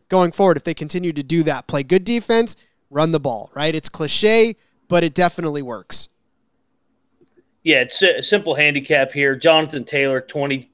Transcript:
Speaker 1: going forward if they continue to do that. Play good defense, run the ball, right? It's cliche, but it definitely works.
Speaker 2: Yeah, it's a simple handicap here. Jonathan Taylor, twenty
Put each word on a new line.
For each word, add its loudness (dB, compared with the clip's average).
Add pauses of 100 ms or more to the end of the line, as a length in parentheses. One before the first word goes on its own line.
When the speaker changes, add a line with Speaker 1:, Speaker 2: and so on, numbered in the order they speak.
Speaker 1:
going 2
forward 4
if -10
they -4
continue -6
to -6
do 0
that. -2
Play -4
good 2
defense, 0 (320)
run 0
the 0
ball, -6
right? -2
It's -6
cliche, 2 (320)
but 2
it 0
definitely -2
works. -10 (1600)
Speaker 2:
Yeah, 4
it's -4
a 2
simple 0
handicap 0
here. 0
Jonathan 2
Taylor, -2
twenty -6